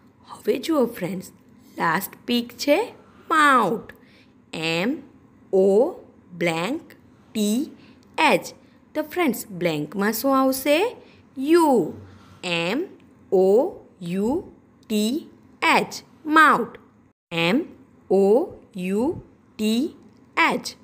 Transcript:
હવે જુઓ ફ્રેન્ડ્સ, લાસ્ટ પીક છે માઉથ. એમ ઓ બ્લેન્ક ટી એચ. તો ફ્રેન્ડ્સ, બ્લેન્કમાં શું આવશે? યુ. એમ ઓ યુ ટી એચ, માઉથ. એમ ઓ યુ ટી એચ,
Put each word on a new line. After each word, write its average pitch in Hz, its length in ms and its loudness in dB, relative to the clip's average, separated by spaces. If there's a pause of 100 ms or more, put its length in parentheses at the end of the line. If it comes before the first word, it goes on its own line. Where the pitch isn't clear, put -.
(300)
હવે 254 300 -4
જુઓ 285 260 0
ફ્રેન્ડ્સ, 185 460 -10 (460)
લાસ્ટ 170 480 -4
પીક 240 320 -4
છે 349 360 0 (360)
માઉથ. 254 600 2 (640)
એમ 170 440 -2 (560)
ઓ 196 420 4 (420)
બ્લેન્ક 170 440 -4 (520)
ટી 214 320 -2 (520)
એચ. 233 360 2 (420)
તો - 60 -4
ફ્રેન્ડ્સ, 302 500 -4
બ્લેન્કમાં 175 640 -2
શું 269 260 0
આવશે? 294 580 0 (400)
યુ. 262 560 2 (500)
એમ 180 420 -2 (460)
ઓ 196 400 4 (300)
યુ 202 420 -4 (460)
ટી 220 400 -2 (320)
એચ, - 420 0 (220)
માઉથ. 294 500 4 (560)
એમ 175 340 0 (460)
ઓ 196 360 4 (280)
યુ 208 460 -4 (360)
ટી 226 320 -2 (480)
એચ, - 460 -2